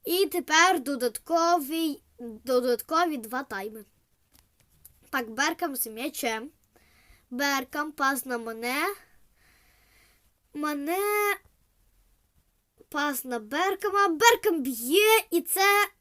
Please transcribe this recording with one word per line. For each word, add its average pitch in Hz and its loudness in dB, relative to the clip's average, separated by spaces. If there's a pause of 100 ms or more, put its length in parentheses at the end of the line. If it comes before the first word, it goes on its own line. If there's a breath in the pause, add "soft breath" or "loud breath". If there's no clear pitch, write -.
І 370 2
тепер 339 4
додатковий, 311 0 (160)
додаткові 254 -2
два 233 -6
тайми. 214 -10 (1300)
Так, 240 -6
Беркам 285 -4
з - -4
м'ячем. 226 -6 (800 soft breath)
Беркам, 285 -2
пас 269 -2
на 247 -4
Мане. 240 -4 (1700 soft breath)
Мане. 370 -2 (1500)
Пас 285 -4
на 247 -6
Беркама. 381 0
Беркам 392 4
б'є, 302 4
і 339 2
це 403 2 (120)